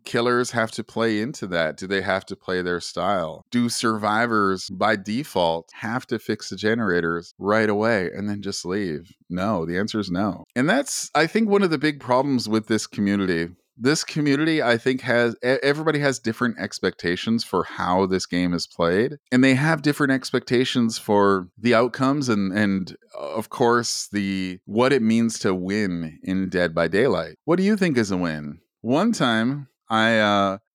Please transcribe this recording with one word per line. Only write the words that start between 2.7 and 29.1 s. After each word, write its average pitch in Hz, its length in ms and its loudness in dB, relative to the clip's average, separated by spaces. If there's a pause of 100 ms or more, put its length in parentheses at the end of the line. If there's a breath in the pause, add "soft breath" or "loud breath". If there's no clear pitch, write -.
style? 87 720 -4
Do 120 180 0
survivors 107 1000 0
by 101 260 0
default 92 800 -2
have 117 340 -6
to 117 100 -2
fix - 320 -6
the 98 60 -10
generators 90 840 -2
right 107 320 2
away 104 460 0
and 101 120 -6
then 101 140 -6
just 98 240 -8
leave? 90 460 -4 (180)
No, 90 360 -2
the 85 120 -4
answer 107 220 -2
is 95 100 -4
no. 92 340 -2 (120)
And 131 120 0
that's, 262 460 -2
I 156 140 4
think, 220 220 0
one 202 120 4
of 185 80 2
the 156 80 0
big 147 220 0
problems 123 500 0
with 110 180 0
this 107 200 0
community. 95 640 0 (260)
This 139 280 0
community, 151 580 0
I 120 160 4
think, 131 240 0
has, 120 320 2 (100)
e-, 127 200 2
everybody 151 340 2
has 139 220 0
different 113 400 -2
expectations 95 840 -2
for 87 200 0
how 90 420 0
this 92 220 0
game 90 260 0
is 82 140 -4
played, 101 500 0 (140)
and 127 120 4
they 135 120 6
have 151 260 0
different 143 320 2
expectations 127 840 0
for 98 480 4 (100)
the 113 160 2
outcomes 127 560 2
and, 98 260 0
and, 98 400 0 (240)
uh, 73 140 -8
of 110 160 -6
course, 117 600 2
the, 95 540 -2
what 120 280 2
it 127 80 4
means 113 380 2
to 95 160 0
win 90 680 -4
in 95 280 -2
Dead 87 260 0
by 85 120 2
Daylight. 90 580 0
What 165 100 2
do 190 80 2
you 208 120 2
think 175 220 0
is 101 140 0
a 92 60 0
win? 78 420 -6 (220)
One 160 300 0